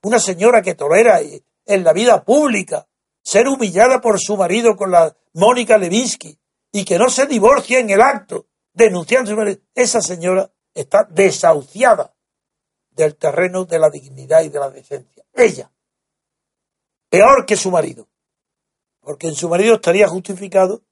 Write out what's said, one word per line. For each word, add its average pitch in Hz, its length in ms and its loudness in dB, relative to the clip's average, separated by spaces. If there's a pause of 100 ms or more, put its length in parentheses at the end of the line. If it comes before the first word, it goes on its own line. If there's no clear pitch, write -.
una 220 160 -2
señora 208 420 2
que 180 140 -6
tolera 180 460 2
en - 640 -6
la 160 80 4
vida 214 320 2
pública 247 640 -2 (340)
ser 240 260 0
humillada 247 520 0
por 214 180 -2
su 208 180 -6
marido 196 400 0
con 190 140 -6
la 165 260 2 (180)
Mónica 220 440 2
Lewinsky 196 600 -4 (340)
y 202 120 -6
que 180 140 -2
no 240 120 2
se 262 160 -2
divorcia 254 520 0
en 220 120 -4
el 196 100 2
acto, - 480 -2 (240)
denunciando 208 580 0
a - 20 -6
su 214 40 -6
marido. 202 240 -4 (140)
Esa 240 260 -2
señora 185 500 -4 (220)
está 196 380 0
desahuciada 175 1040 0 (760)
del 156 260 -2
terreno 180 480 -4
de 165 140 -4
la 156 120 4
dignidad 147 520 -2
y 156 60 -8
de 143 100 -8
la 139 120 -6
decencia. - 600 -18
Ella, 185 380 -6 (1400)
peor 240 380 4
que 208 100 -2
su 190 140 -6
marido, - 380 -6 (920)
porque - 280 -12
en 151 60 -8
su 170 140 -8
marido 202 260 2
estaría 196 340 2
justificado 190 840 -4